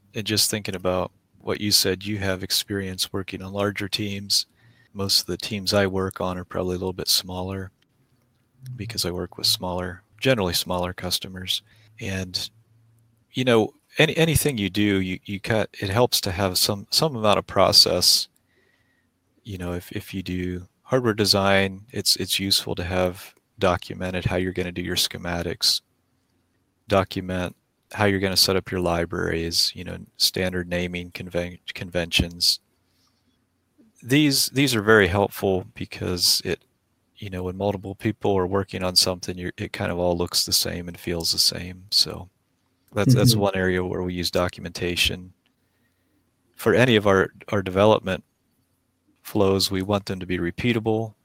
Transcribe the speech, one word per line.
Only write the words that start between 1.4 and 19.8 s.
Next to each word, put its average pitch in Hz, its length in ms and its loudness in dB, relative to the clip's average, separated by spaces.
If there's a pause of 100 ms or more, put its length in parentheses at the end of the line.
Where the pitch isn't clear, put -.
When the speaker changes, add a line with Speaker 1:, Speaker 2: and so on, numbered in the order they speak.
Speaker 1:
you 104 80 -2
said, 95 340 0
you 104 140 -6
have 95 240 -2
experience 95 720 -6
working 95 300 -8
on 95 100 -12
larger 101 340 -2
teams. 101 600 -4 (460)
Most 98 280 0
of - 60 -10
the 90 100 -4
teams 101 380 -4
I 101 100 6
work 95 340 -2
on 90 200 -2
are 90 40 -10
probably 90 300 -4
a 90 60 -4
little 92 120 -4
bit 90 160 -6
smaller 95 600 -4 (1080)
because 104 300 -6
I 87 60 -2
work 90 260 -8
with - 80 -8
smaller, 90 560 -2 (180)
generally 107 360 2
smaller 90 360 -2
customers. 92 680 -6 (400)
And, 95 480 -6 (840)
you 127 120 -4
know, 117 320 4 (240)
any, 160 180 4
anything 147 400 2
you 98 140 0
do, 101 280 4
you, 92 260 -2
you 98 140 -6
cut, 107 300 0 (100)
it 98 120 -4
helps 120 300 4
to 101 100 -4
have 92 260 0
some, 104 320 -2
some 160 260 0
amount 107 220 4
of 87 80 -2
process. - 800 4 (1160)
You 98 160 -10
know, 87 140 -6
if, 90 180 -8